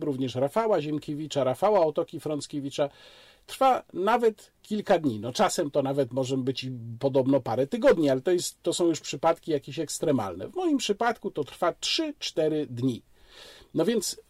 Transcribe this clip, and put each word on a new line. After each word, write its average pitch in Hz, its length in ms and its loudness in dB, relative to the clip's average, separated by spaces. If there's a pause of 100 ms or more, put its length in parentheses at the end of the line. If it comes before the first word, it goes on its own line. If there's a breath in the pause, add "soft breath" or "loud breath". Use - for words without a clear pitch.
również 135 340 -2
Rafała 180 460 2
Ziemkiewicza, 147 640 -4
Rafała 175 420 4
Otoki-Frąckiewicza, 151 1040 -4 (580 loud breath)
trwa - 360 2 (100)
nawet 220 600 0 (100)
kilka 202 360 0
dni. 123 220 0
No, 117 120 -6
czasem 175 380 0
to 147 120 0
nawet 139 300 0
może 131 240 -2
być 131 280 -4
i 131 80 -8 (260)
podobno 135 420 2
parę 120 260 0
tygodni, 226 440 4
ale 131 100 2
to 185 100 0
jest, - 320 -2
to 170 100 -2
są 170 140 2
już 160 140 2
przypadki 160 500 -2
jakieś 143 280 -4
ekstremalne. 117 720 -2
W - 60 -16
moim 339 240 0
przypadku 220 520 -2
to 147 140 -4
trwa - 280 -2
trzy, - 460 -4
cztery 156 480 0
dni. 123 360 -2 (720 loud breath)
No 156 100 2
więc, 220 460 -2